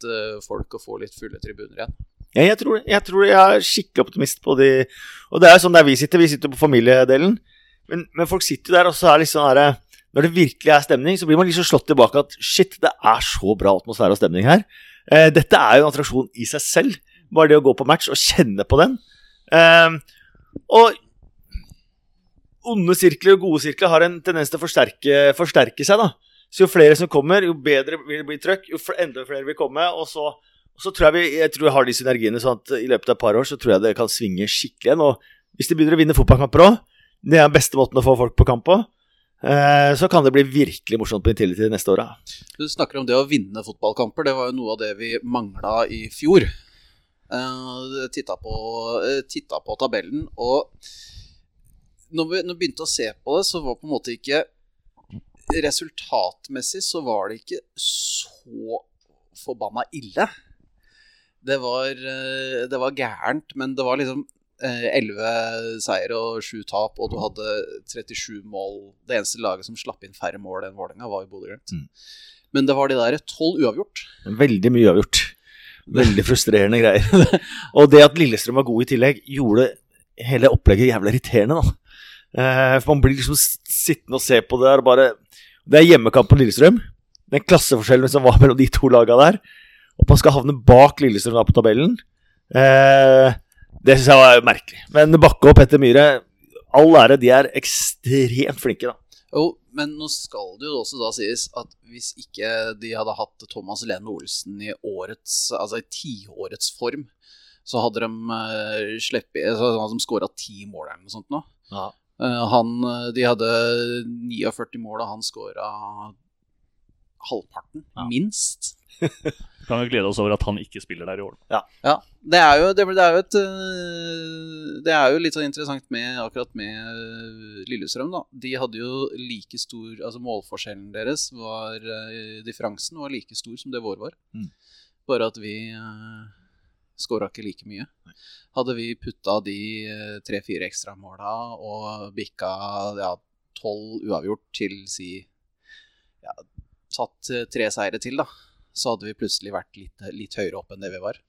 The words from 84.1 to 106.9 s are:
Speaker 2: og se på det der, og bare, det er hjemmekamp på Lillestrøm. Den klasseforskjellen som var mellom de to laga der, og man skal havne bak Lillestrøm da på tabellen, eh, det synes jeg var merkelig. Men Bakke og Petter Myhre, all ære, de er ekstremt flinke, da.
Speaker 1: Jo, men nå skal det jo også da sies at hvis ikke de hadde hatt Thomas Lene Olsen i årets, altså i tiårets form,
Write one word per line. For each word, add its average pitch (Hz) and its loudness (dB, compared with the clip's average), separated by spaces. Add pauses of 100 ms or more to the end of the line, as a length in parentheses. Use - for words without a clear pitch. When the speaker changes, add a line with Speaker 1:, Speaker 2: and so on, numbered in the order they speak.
Speaker 2:
og - -8
se 123 2
på 127 -4
det 127 2
der, 135 4
og 123 0
bare, 127 6 (560)
det 147 8
er 165 10
hjemmekamp 117 4
på 143 8
Lillestrøm. 139 4 (520)
Den 139 -4
klasseforskjellen 127 2
som 139 0
var 123 6
mellom 131 8
de 131 4
to - 0
laga 117 6
der, 175 6 (600)
og - 0
man 147 6
skal 147 4
havne 139 0 (100)
bak 127 8
Lillestrøm 117 0
da 113 4
på - 0
tabellen, 120 2 (540)
eh, 135 6 (500)
det 131 6
synes 131 4
jeg 135 10
var 123 10
merkelig. - -2 (120)
Men 151 4
Bakke 147 8
og 139 12
Petter 139 8
Myhre, 135 4 (500)
all 160 8
ære, 135 8
de 123 4
er 135 4
ekstremt 131 -4
flinke, 120 -6
da. 117 -12 (380)
Speaker 1:
Jo, 156 -4 (160)
men 147 -10
nå 151 -16
skal 101 -14
det 143 -14
jo 143 -8
også 123 -12
da 113 -6
sies 113 -8
at 117 -16 (240)
hvis 120 -16
ikke 113 -12
de 113 -14
hadde 110 -8
hatt - -14
Thomas 104 -16
Lene 104 -12
Olsen 101 -14
i 104 -14 (120)
årets, 101 -10
altså 107 -10
i - -18
tiårets 101 -14 (100)
form, 135 -10 (600)